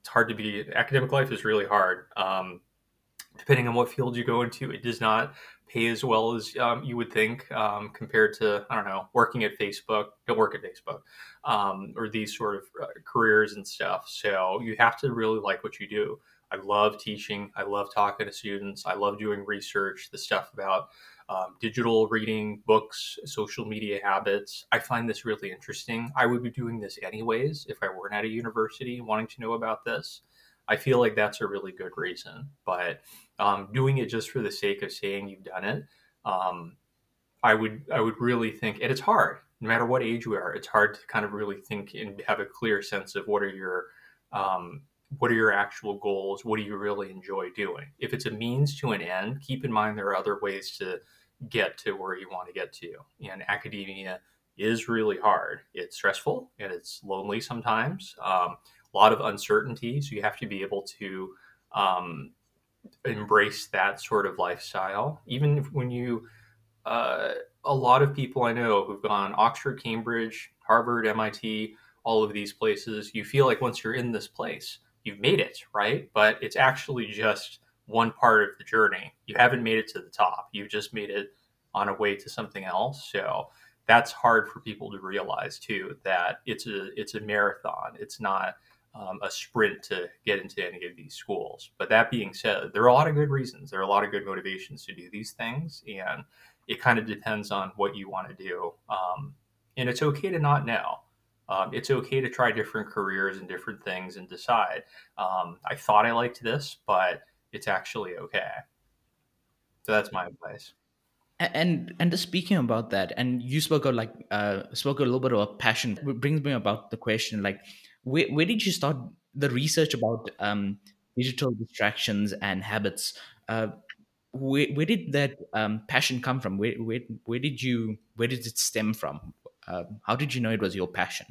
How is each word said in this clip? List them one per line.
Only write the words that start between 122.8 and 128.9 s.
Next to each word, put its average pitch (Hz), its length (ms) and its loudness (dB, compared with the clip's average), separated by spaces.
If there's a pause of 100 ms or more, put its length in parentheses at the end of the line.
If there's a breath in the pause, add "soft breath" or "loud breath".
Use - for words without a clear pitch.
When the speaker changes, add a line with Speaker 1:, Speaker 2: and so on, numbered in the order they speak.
Speaker 2:
Uh, 110 200 0 (600)
where, 135 380 0
where 147 180 0
did 170 260 0
that, 139 260 2 (140)
um, 107 360 0
passion 127 340 2
come 127 180 0
from? 98 160 -2
Where, 110 180 0
where, 117 260 -4 (240)
where 120 160 -4
did 131 200 -4
you, 113 380 -2 (180)
where 117 120 0
did 120 180 -4
it 117 100 -8
stem 110 380 0